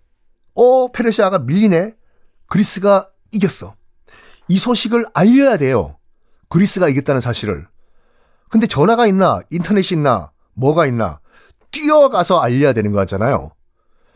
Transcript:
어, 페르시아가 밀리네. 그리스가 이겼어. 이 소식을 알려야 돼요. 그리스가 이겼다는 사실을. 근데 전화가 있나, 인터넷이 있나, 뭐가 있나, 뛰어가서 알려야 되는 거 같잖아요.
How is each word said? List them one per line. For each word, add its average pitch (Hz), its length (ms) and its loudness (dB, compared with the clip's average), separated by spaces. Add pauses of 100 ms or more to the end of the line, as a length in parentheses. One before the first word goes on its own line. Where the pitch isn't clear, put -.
(540)
어, 247 360 2
페르시아가 214 480 -2
밀리네. 180 560 0 (520)
그리스가 196 640 0 (220)
이겼어. 190 420 -4 (760)
이 175 80 0
소식을 233 560 -2
알려야 240 460 4
돼요. 120 400 -2 (500)
그리스가 185 400 0
이겼다는 135 320 -2
사실을. 104 460 -6 (840)
근데 226 180 0
전화가 220 400 2
있나, 185 320 0 (100)
인터넷이 175 460 -2
있나, 123 340 -2 (220)
뭐가 151 340 0
있나, 113 320 -4 (540)
뛰어가서 277 640 2
알려야 135 340 2
되는 104 200 -2
거 104 60 0
같잖아요. 98 520 -2 (640)